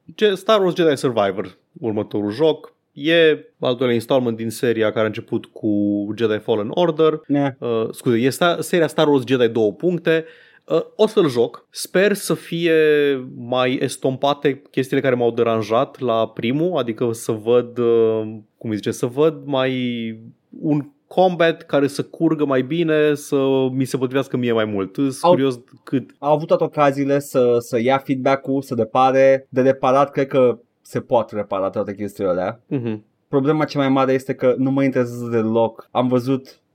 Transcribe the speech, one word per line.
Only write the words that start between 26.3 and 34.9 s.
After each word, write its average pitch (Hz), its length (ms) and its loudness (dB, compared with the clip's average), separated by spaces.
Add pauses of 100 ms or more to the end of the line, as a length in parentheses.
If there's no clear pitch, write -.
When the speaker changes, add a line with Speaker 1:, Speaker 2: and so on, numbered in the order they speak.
Speaker 2:
avut 151 120 -2
toate 170 180 2
ocaziile 143 540 0
să, 123 400 2
să 120 220 -2
ia 123 180 2
feedback-ul, 135 640 -2
să 135 120 -10
depare. 131 720 4
De 131 120 0
reparat, 135 500 2
cred 139 160 -2
că 127 320 2 (240)
se - 180 -8
pot 113 300 0
repara 101 400 -4
toate 101 240 -6
chestiile 101 360 -4
alea. 92 360 -4
Speaker 1:
Mhm. 117 380 -6 (240)
Speaker 2:
Problema 147 360 0
cea 143 140 -4
mai 139 100 0
mare 135 240 2
este 135 220 -2
că 127 240 0
nu 131 120 0
mă 139 140 0
interesează 120 460 -2